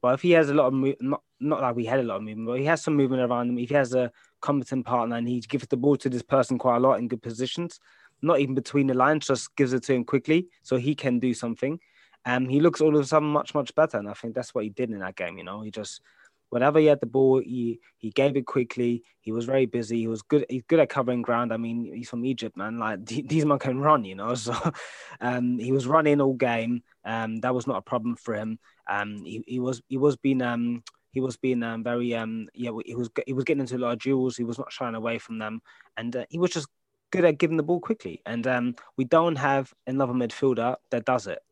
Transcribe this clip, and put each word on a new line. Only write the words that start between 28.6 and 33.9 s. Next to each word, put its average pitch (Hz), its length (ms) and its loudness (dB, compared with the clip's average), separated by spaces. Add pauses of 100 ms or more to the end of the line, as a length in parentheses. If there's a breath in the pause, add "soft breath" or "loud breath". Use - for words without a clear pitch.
Um, 101 360 -6
he, 92 220 -10
he 127 120 -6
was, 123 300 -4
he 135 80 -6
was 135 200 4
being, 135 260 0
um, 120 400 -2 (280)
he 131 100 -4
was 127 160 -4
being, 127 260 0
um, 113 200 -6
very, 120 320 -2
um, 113 400 -6
yeah, 120 160 -8 (160)
he 113 80 -12
was, 120 160 -6 (160)
he 139 60 -6
was 131 120 -2
getting 147 180 0
into 127 140 -4
a 123 80 -4
lot 120 80 0